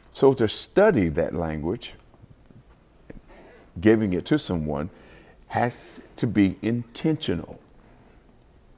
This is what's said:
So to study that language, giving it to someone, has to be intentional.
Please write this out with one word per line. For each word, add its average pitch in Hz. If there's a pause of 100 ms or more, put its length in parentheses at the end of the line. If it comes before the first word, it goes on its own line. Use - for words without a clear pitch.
(120)
So 139
to 113
study 160
that 78
language, 80 (1900)
giving 107
it 85
to 151
someone, 78 (580)
has - (160)
to 127
be 95
intentional. 120 (1200)